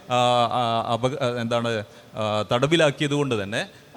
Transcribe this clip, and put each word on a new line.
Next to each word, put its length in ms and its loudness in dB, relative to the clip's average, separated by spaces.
ആ, 80 2
ആ, 20 0
അപക-, 280 -2
ആ, 200 -2
എന്താണ്, 420 -2
ആ, 360 -2
തടവിലാക്കിയത് 680 2
കൊണ്ട് 240 0
തന്നെ 220 -6